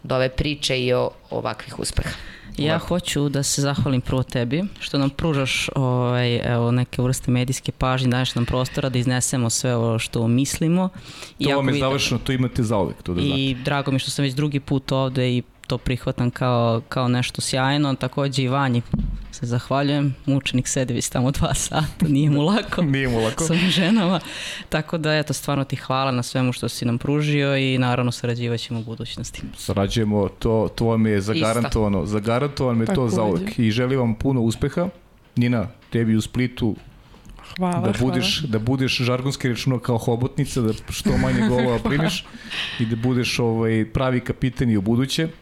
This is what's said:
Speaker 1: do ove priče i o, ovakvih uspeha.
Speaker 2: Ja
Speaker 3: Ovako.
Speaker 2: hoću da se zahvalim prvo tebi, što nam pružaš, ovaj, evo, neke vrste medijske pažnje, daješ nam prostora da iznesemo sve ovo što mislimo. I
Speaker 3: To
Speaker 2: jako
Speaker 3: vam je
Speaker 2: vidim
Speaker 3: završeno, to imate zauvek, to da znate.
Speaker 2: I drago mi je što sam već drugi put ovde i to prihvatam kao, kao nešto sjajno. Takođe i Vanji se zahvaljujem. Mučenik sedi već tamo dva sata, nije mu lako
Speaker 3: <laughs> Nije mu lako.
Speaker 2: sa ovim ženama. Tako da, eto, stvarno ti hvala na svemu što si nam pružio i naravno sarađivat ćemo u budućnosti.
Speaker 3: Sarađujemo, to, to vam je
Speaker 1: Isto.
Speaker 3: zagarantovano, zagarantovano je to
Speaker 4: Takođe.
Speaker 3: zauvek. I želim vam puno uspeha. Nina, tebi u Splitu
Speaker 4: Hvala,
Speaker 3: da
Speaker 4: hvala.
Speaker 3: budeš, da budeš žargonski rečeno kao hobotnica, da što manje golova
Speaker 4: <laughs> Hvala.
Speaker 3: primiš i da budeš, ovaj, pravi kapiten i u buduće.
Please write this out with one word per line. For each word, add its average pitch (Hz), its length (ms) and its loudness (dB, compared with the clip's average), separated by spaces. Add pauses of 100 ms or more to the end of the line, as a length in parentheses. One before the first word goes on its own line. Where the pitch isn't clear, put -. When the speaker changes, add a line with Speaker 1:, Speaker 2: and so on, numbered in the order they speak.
Speaker 1:
do 131 120 -4
ove 131 140 2
priče 147 520 -2
i 123 120 2
o, 123 180 2 (200)
ovakvih 117 480 -6
uspeha. - 320 -4 (460)
Speaker 2:
Ja 147 160 0
Speaker 3:
Ovako. 160 160 -2
Speaker 2:
hoću 151 400 0
da 139 140 0
se - 200 -2
zahvalim 139 380 0
prvo 131 220 0
tebi, 127 400 -2 (180)
što - 180 -4
nam 139 120 2
pružaš, 139 600 -2
ovaj, 123 680 2
evo, 117 340 2
neke 123 320 0
vrste 127 280 0
medijske 123 420 0
pažnje, 127 360 0
daješ 127 260 0
nam 120 120 0
prostora 131 420 -2
da 123 100 0
iznesemo 123 520 0
sve 127 260 0
ovo 113 220 2
što 117 300 0
mislimo. 165 600 2 (500)
I 139 60 -2
Speaker 3:
To 143 60 2
Speaker 2:
jako 139 60 4
Speaker 3:
vam 135 120 2
je 135 40 2
Speaker 2:
vidim 143 100 2
Speaker 3:
završeno, 131 380 0
to - 120 -2
imate 127 300 0
zauvek, 101 360 2
to 90 160 -4
da - 80 0
znate. 135 180 0
Speaker 2:
I 135 160 0
drago 139 340 -2
mi 135 40 2
je 131 60 2
što - 100 -6
sam - 140 -2
već 131 100 -2
drugi 143 260 0
put 135 320 -2
ovde 131 380 2
i 123 120 2 (240)
to 123 120 -2
prihvatam 123 520 -2
kao, 117 580 2
kao 127 200 0
nešto 123 320 0
sjajno. 135 540 0
Takođe 135 480 -2
i 127 60 0
Vanji 131 340 2 (500)
se - 140 -8
zahvaljujem. 139 680 0 (120)
Mučenik 135 420 0
sedi 127 260 -2
već - 140 -2
tamo 127 220 0
dva - 240 0
sata, - 320 -2 (160)
nije 147 280 4
mu 143 120 4
lako 190 440 2
Speaker 3:
<laughs> 139 60 2
Nije 135 160 2
mu 117 100 2
lako. 113 260 0
Speaker 2:
sa 160 80 0
ovim 175 180 4
ženama. 180 500 2 (480)
Tako 156 300 -2
da, 156 160 0
eto, 151 180 0
stvarno 135 320 -2
ti 131 120 -4
hvala 135 340 -2
na 123 120 0
svemu 127 300 0
što 120 160 -4
si - 160 -6
nam 120 140 0
pružio 143 580 2
i 131 220 2
naravno 123 340 2
sarađivat 120 480 -2
ćemo 117 200 -6
u 110 40 -8
budućnosti. - 580 -10 (140)
Speaker 3:
Sarađujemo, 101 720 0
to, 110 400 0
to - 140 -2
vam 113 220 4
je 104 120 4
Speaker 1:
Isto. 104 160 0
Speaker 3:
zagarantovano, 107 720 0
zagarantovano 117 760 0
je 110 40 2
to 196 60 0
Speaker 4:
Takođe. 123 220 2
Speaker 3:
zauvek. 98 440 0
I 113 120 4
želim 127 280 2
vam 117 160 2
puno 135 280 0
uspeha. 147 460 0 (480)
Nina, 120 320 2 (220)
tebi 110 260 2
u 107 40 4
Splitu 123 560 -2 (800)
Speaker 4:
Hvala, 180 180 0
Speaker 3:
da 127 60 0
Speaker 4:
hvala. 101 220 0
Speaker 3:
budeš, 127 360 0
da 117 200 -2
budeš 127 400 0
žargonski 127 500 0
rečeno 123 300 0
kao 120 200 0
hobotnica, 131 600 0
da 110 120 2 (180)
što - 220 -4
manje 127 280 2
golova 123 240 2
Speaker 4:
<laughs> 117 140 2
Hvala. - 20 -
Speaker 3:
primiš 143 440 0 (520)
i 120 100 0
da 113 120 -2
budeš, 123 400 0
ovaj, 113 480 2
pravi 127 340 0
kapiten 123 500 -2
i 107 60 4
u 98 60 2
buduće. 131 460 0 (140)